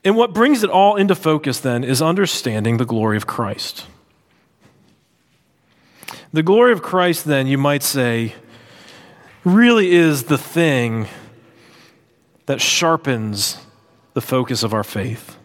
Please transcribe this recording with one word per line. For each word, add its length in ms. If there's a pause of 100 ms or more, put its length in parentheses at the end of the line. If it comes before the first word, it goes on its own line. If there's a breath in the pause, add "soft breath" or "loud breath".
And 140
what 160
brings 280
it 80
all 280
into 180
focus 460
then 240
is 160
understanding 760
the 80
glory 300
of 100
Christ. 640 (2500 loud breath)
The 100
glory 300
of 80
Christ 440
then, 220
you 100
might 240
say, 540 (1080 loud breath)
really 480
is 320
the 140
thing 680 (1400 loud breath)
that 160
sharpens 960 (560)
the 80
focus 400
of 120
our 100
faith. 600